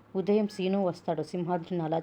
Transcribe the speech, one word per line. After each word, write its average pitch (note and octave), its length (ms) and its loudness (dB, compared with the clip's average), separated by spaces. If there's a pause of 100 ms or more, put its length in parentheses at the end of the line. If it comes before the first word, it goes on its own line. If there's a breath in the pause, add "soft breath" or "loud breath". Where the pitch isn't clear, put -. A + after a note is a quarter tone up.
(160 loud breath)
ఉదయం G3+ 320 4
సీను F#3+ 380 0
వస్తాడు. E3 380 -2
సింహాద్రిని F3 600 -2
అలా D#3+ 200 0